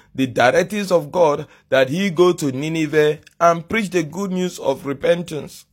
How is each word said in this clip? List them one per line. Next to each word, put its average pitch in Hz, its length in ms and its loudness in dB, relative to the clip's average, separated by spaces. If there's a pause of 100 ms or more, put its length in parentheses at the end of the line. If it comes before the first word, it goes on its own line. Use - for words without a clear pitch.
(140)
the 131 120 0
directives 180 640 0
of 156 220 0
God 151 340 2 (220)
that 131 200 2
he 185 220 -2
go 175 220 4
to 156 180 -2
Nineveh 151 680 0 (200)
and 170 280 2
preach 208 220 -2
the 175 120 0
good 180 300 -6
news 185 260 -4
of 135 280 -4
repentance. 165 880 -4